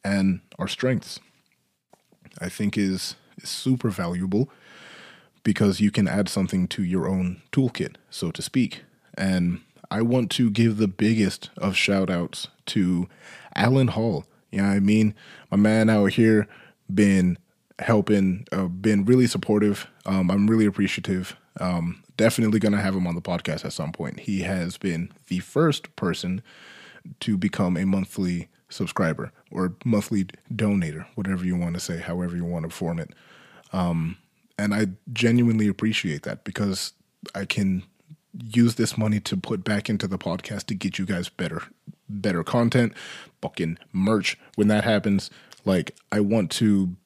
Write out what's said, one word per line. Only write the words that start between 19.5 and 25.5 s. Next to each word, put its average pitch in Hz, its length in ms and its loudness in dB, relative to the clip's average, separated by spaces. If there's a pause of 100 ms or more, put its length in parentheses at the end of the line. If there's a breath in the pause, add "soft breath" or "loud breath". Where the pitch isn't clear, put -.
Um, 95 240 0
I'm 101 180 2
really 113 180 4
appreciative. 95 680 -2 (240)
Um, 87 420 -4 (140)
definitely 110 420 4
gonna 101 220 2
have 98 160 -2
him 92 100 0
on 85 80 -4
the 87 60 -6
podcast 85 440 -6
at - 100 -8
some 80 180 -6
point. - 280 -10
He 98 200 -4
has 90 380 -4
been 87 340 -4 (160)
the 90 100 -2
first - 560 -2